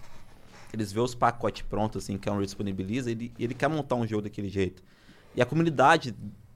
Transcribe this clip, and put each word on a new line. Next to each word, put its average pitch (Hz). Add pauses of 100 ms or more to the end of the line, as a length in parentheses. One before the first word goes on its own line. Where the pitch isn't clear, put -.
(720)
eles 107
vê 104
os 123
pacotes 120
prontos, 101
assim, 98
que 101
a -
Unreal 101
disponibiliza, 101
ele, 117
ele 120
quer 135
montar 143
um 117
jogo 107
daquele 104
jeito. 92 (520)
E 123
a 123
comunidade, 151 (420)